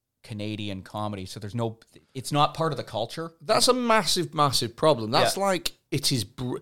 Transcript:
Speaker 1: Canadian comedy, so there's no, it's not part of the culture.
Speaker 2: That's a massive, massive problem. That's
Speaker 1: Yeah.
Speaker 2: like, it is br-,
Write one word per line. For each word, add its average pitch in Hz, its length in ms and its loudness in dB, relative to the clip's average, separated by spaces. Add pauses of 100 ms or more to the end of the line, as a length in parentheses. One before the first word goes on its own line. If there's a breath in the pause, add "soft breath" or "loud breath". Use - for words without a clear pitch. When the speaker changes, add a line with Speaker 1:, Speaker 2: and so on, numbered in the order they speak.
(220)
Speaker 1:
Canadian 104 600 -8
comedy, 104 440 -8
so - 120 -14
there's 101 160 -12
no, 117 240 -4 (340)
it's - 200 -8
not 147 220 4
part 160 180 -2
of 127 40 -6
the 117 60 -8
culture. 120 580 -8
Speaker 2:
That's 240 280 2
a 254 40 6
massive, 220 640 2
massive 131 400 2
problem. 123 380 2
That's 143 240 4
Speaker 1:
Yeah. 190 80 -2
Speaker 2:
like, 190 280 0 (200)
it 139 180 0
is 123 140 2
br-, 123 380 -6